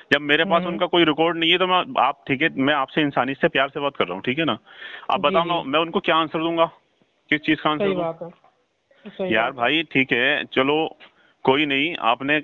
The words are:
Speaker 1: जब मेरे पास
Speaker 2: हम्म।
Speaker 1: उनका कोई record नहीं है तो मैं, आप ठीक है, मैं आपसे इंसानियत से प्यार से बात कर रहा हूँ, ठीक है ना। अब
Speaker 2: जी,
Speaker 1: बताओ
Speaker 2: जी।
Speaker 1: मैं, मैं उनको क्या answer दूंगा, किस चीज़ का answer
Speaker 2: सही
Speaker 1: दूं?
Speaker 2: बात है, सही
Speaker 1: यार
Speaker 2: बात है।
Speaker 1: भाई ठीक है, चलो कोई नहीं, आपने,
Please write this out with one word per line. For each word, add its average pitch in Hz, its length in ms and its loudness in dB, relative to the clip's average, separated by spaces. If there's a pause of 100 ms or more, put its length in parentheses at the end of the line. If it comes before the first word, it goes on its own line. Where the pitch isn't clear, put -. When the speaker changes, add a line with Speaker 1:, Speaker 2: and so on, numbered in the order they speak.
(120)
Speaker 1:
जब 143 80 4
मेरे 147 240 2
पास 170 180 2
Speaker 2:
हम्म। 180 100 -4
Speaker 1:
उनका 170 140 -2
कोई 170 180 4
record 160 340 2
नहीं 165 120 0
है 175 80 4
तो 185 80 2
मैं, 180 160 2 (200)
आप 135 260 -2
ठीक 135 140 -2
है, 160 140 0
मैं 135 180 2
आपसे 143 280 -2
इंसानियत 135 360 -2
से 170 100 2
प्यार 139 200 0
से 147 120 -8
बात 139 160 -4
कर - 80 0
रहा 87 100 -4
हूँ, 92 80 -10
ठीक 123 160 -4
है 165 60 -2
ना। 139 80 0 (580)
अब - 60 2
Speaker 2:
जी, 196 60 -2
Speaker 1:
बताओ 165 200 2
Speaker 2:
जी। 170 80 -4
Speaker 1:
मैं, 175 140 -2
मैं 143 160 0
उनको 170 200 -2
क्या 170 160 0
answer 160 220 -2
दूंगा, 165 260 0 (640)
किस 151 100 2
चीज़ 151 220 -2
का 156 80 2
answer 151 140 -2
Speaker 2:
सही 196 100 0
Speaker 1:
दूं? 180 80 -2
Speaker 2:
बात 165 200 -6
है, 170 80 -12 (800)
सही 185 240 -4
Speaker 1:
यार 113 160 0
Speaker 2:
बात 139 40 -14
है। 131 60 -14
Speaker 1:
भाई 143 220 0 (100)
ठीक 131 200 0
है, 135 320 0
चलो 147 520 0 (480)
कोई 139 220 4
नहीं, 143 340 -2
आपने, 135 440 0